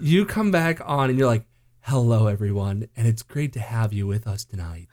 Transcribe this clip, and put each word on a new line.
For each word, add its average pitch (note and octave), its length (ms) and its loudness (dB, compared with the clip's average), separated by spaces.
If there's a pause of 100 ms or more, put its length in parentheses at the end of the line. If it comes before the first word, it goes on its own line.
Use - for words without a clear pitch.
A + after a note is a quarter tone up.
You E3+ 220 4
come G#3+ 240 -2
back E3 340 0
on C3+ 280 0
and B2+ 80 2
you're C3+ 80 4
like, A2+ 180 2 (360)
Hello, A#2+ 440 2
everyone, G2+ 720 -2
and A2+ 120 0
it's A2+ 140 2
great D3 320 -6
to - 60 -10
have A2+ 340 -2
you G2+ 140 -2
with G2+ 180 -2
us G2+ 180 -6
tonight. E2+ 500 -10